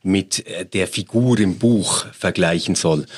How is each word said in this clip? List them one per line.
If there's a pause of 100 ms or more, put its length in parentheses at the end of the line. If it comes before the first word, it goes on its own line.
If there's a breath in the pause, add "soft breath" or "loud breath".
mit,
äh,
der
Figur
im
Buch
vergleichen
soll. (120 loud breath)